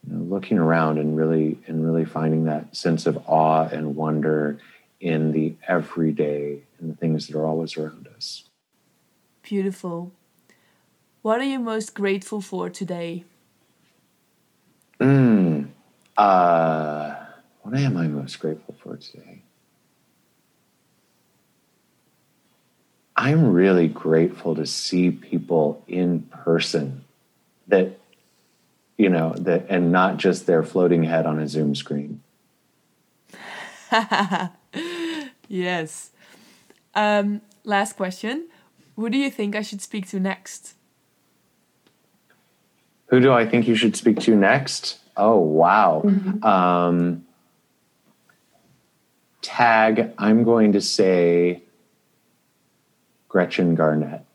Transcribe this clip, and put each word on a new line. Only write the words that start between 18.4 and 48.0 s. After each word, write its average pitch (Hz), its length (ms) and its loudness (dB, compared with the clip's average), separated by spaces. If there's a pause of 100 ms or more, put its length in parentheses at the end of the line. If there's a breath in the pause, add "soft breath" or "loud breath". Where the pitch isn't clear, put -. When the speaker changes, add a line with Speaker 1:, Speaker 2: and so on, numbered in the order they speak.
Speaker 1:
grateful 78 420 -10
for - 140 -16
today? - 440 -20 (3750)
I'm 135 380 4
really 90 340 6
grateful 80 680 0
to 76 100 -4
see 90 460 0
people 80 760 -2
in 87 360 -2
person 78 840 -4 (600)
that, 92 300 2 (1000)
you 101 100 4
know, 82 300 2
that, 85 320 -2
and 87 240 2
not 92 240 2
just - 280 0
their 85 160 2
floating 87 420 2
head 80 220 0
on 78 140 -4
a 76 80 -6
Zoom 73 280 -2
screen. - 460 -10 (1700 loud breath)
Speaker 2:
<laughs> 196 580 -2 (1000 loud breath)
Yes. 180 600 -6 (840 soft breath)
Um, 208 480 0 (220)
last 208 300 -2
question. 220 560 -8 (460 soft breath)
Who 226 140 -6
do 247 80 -2
you 277 140 -2
think 208 240 -6
I 214 80 -4
should 208 180 -12
speak 202 280 -10
to 196 100 -6
next? - 560 -8 (2250)
Speaker 1:
Who 127 120 6
do 131 140 6
I 113 140 4
think 117 200 2
you 117 60 2
should 110 220 2
speak 110 260 2
to 113 140 4
next? 117 640 0 (180)
Oh, 107 220 4
wow. 82 640 4
Speaker 2:
Mm-hmm. 196 400 0
Speaker 1:
Um, 87 800 2 (2250)